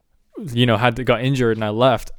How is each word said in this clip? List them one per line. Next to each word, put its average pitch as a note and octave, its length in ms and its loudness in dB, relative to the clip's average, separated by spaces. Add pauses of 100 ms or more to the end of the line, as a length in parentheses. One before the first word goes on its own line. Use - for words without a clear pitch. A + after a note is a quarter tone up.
(520)
you A#2+ 140 2
know, A2+ 100 4
had A#2+ 220 0
to, B2+ 80 -6
got A#2+ 180 0
injured B2+ 320 0
and A2 80 -6
I G#2+ 60 -2
left, A#2 480 0